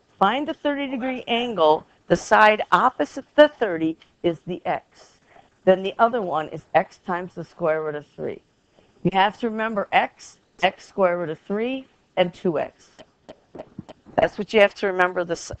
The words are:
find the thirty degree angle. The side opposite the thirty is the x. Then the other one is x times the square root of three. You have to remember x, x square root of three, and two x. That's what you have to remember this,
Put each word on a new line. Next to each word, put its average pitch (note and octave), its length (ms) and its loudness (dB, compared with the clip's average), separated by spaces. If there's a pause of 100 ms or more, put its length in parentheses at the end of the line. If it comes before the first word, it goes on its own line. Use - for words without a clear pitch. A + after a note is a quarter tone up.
(180)
find A#3+ 300 0
the D#4 60 -6
thirty C#4+ 320 -4
degree B3+ 400 -6
angle. G#3+ 600 0 (200)
The E3+ 100 2
side G#3+ 460 4 (100)
opposite B3+ 640 0
the D4 140 10
thirty E3 500 -4 (240)
is E3+ 240 -2
the F3 180 -10
x. - 540 -8 (460)
Then F#3+ 180 2
the F#3+ 160 -8
other A#3 240 0
one D#3 260 -4
is D#3+ 140 -14 (100)
x - 340 0
times F3+ 280 -6
the E3+ 100 -12
square D#3 380 -4
root D3+ 140 -6
of D3 100 -12
three. C#3 340 -10 (600)
You F3 100 0
have G3 280 2
to A#3 100 -4
remember A3 420 -6
x, - 460 -2 (240)
x - 260 -4
square F3 300 0
root F3 100 -6
of D#3 120 -8
three, B3 460 -6 (300)
and F3 160 0
two D#3+ 260 -4
x. - 300 -10 (1300)
That's - 240 0
what G#3+ 160 -8
you A3 60 6
have G3+ 160 4
to G#3 100 -4
remember F#3 360 0
this, E3+ 380 -8